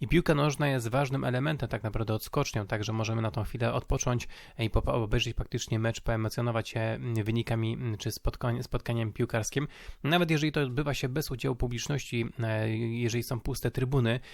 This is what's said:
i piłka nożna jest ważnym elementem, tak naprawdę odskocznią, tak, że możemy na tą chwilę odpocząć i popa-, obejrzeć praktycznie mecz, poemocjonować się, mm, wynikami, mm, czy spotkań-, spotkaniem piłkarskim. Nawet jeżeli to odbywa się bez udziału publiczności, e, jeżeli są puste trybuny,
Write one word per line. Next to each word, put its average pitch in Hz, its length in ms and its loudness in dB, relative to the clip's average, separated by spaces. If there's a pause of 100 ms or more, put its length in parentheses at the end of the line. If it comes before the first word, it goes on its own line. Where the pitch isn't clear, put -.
i 117 60 0
piłka 165 280 6
nożna 147 320 2
jest 127 200 2
ważnym 135 360 2
elementem, 127 460 0
tak 107 140 -2
naprawdę 110 300 0
odskocznią, 110 540 -2
tak, 107 160 -2
że 110 100 -2
możemy 113 280 0
na 110 100 0
tą 107 120 -2
chwilę 117 300 0
odpocząć 120 540 0 (320)
i 110 100 0
popa-, 131 240 4
obejrzeć 117 400 2
praktycznie - 460 -2
mecz, 113 220 0
poemocjonować 113 680 0
się, 117 100 -4
mm, 113 440 0
wynikami, 113 500 0
mm, 113 240 -2
czy 110 140 -4
spotkań-, 123 520 -2
spotkaniem 117 500 -2
piłkarskim. 120 540 0 (360)
Nawet 165 280 4
jeżeli 151 200 2
to 151 100 0
odbywa 139 320 0
się 131 160 -2
bez 123 220 -2
udziału 131 240 -2
publiczności, 120 680 -2 (140)
e, 110 380 0
jeżeli 117 460 0
są 117 160 -4
puste 123 320 -2
trybuny, 127 480 2 (140)